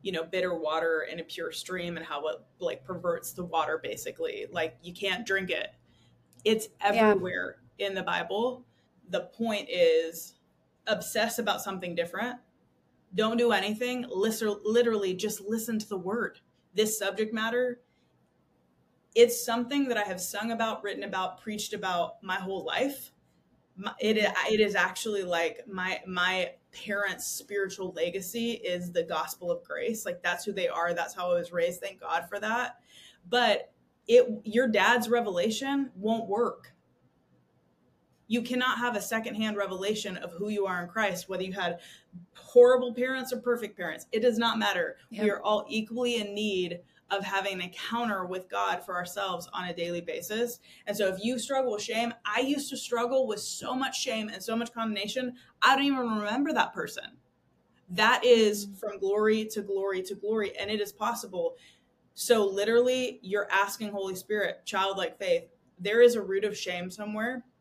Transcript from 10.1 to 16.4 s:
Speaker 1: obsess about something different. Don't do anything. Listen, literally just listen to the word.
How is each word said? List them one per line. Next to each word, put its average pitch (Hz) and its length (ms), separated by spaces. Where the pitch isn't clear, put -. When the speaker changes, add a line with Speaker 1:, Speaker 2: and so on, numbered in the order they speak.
Speaker 1:
obsess 214 540
about 214 200
something 185 360
different. 202 420
Don't 220 240
do 240 140
anything. 214 580
Listen, 214 560
literally 220 500
just 202 260
listen 220 400
to - 80
the 196 100
word. 190 400